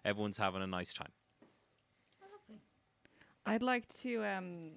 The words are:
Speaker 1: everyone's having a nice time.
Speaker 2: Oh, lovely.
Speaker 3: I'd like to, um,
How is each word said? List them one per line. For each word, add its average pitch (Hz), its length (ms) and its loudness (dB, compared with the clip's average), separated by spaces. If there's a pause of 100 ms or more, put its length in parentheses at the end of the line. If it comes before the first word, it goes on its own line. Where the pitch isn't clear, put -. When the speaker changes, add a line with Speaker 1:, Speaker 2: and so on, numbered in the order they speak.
Speaker 1:
everyone's 104 320 2
having 95 240 2
a 95 60 0
nice 90 260 -2
time. - 180 -8 (1120)
Speaker 2:
Oh, 392 80 -18
lovely. 220 300 -18 (880)
Speaker 3:
I'd 220 160 2
like 247 260 4 (140)
to, 240 240 0
um, 175 500 -4